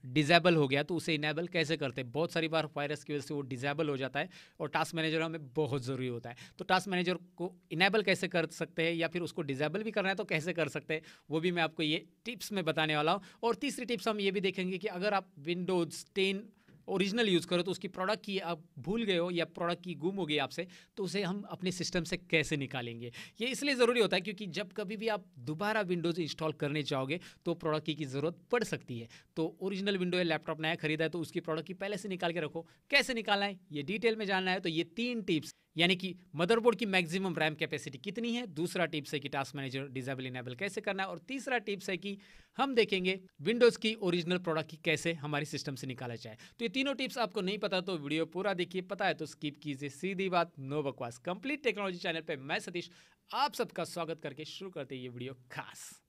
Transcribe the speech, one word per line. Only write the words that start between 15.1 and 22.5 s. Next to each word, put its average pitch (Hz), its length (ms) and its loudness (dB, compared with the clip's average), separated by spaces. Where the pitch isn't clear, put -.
आप 190 140 2
Windows 175 600 0
टेन 196 260 2
ओरिजिनल 196 420 2
यूज़ 170 180 4
करो 175 160 2
तो 185 80 -2
उसकी - 160 -4
प्रोडक्ट 185 380 -2
की 196 160 -2
आप 165 220 -4
भूल 202 240 0
गए 196 140 4
हो 175 140 2
या 170 160 2
प्रोडक्ट 175 360 -2
की 180 120 -6
गुम 165 200 -2
हो 185 100 0
गई 151 120 2
आपसे, 143 280 0
तो 196 60 -2
उसे 190 200 -2
हम 196 280 -2
अपने 180 200 -2
सिस्टम 180 320 -2
से 175 160 -4
कैसे 156 380 2